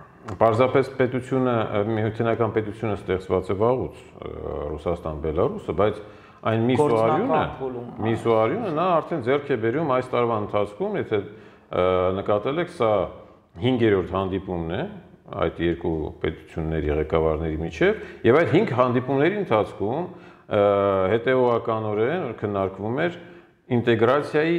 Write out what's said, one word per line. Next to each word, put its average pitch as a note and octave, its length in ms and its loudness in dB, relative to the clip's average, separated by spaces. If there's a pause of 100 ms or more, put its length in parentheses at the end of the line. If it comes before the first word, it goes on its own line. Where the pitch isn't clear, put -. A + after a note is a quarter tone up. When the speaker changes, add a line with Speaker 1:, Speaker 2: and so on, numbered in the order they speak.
(320)
Speaker 1:
պարզապես B2 600 2
պետությունը, B2+ 640 0
ը, G#2 300 0
միութենական A2+ 720 0
պետությունը G#2 440 -4
ստեղծված F#2 500 -2
է G2+ 100 -2
վաղուց, A2 440 -2
ը, - 300 -14 (300)
Ռուսաստան, D2+ 580 -6
Բելարուսը, F#2 540 -2
բայց G2+ 280 0 (380)
այն A2+ 260 0
միսուարյունը, C3 560 2
Speaker 2:
Գործնական F#2+ 320 -2
փուլում, B2 320 -8
հա։ G#2 180 -6
Speaker 1:
միսուարյունը A#2 680 2
նա E3+ 160 0
արդեն D#3 340 0
ձեռք C#3+ 220 0
է B2+ 120 0
բերում B2+ 360 0
այս B2+ 160 -2
տարվա A#2 280 2
ընթացքում, G#2+ 600 -2
եթե, A2 220 0
ը, - 680 -4 (240)
նկատել G#2 500 0
եք, E3+ 140 -8
սա A2+ 160 2 (640)
հինգերորդ G#2 600 2
հանդիպումն F#2 600 -2
է C3+ 80 -2 (400)
այդ - 360 -4
երկու E2+ 360 -2 (200)
պետությունների D#2+ 760 -4
ղեկավարների D#2 680 0
միջև, E3+ 440 0 (180)
և A#2+ 180 6
այդ D#3+ 140 2
հինգ F3 240 4
հանդիպումների C3 640 2
ընթացքում, A#2 720 -2 (340)
ը, G#2+ 180 2 (440)
հետևողականորեն A#2 1300 2
քննարկվում G2+ 680 -2
էր E3+ 160 -2 (540)
ինտեգրացիայի C3+ 880 2